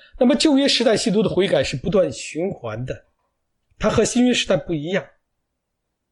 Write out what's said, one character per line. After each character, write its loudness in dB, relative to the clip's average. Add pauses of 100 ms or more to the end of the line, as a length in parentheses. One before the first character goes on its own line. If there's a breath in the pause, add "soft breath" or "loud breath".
(180 soft breath)
那 4
么 6
旧 4
约 2
时 0
代 2
信 -2
徒 2
的 0
悔 0
改 2
是 -4
不 -8
断 2
循 -8
环 -10
的， -12 (720)
它 0
和 2
新 2
约 4
时 -2
代 2
不 -6
一 -6
样。 -4 (1040)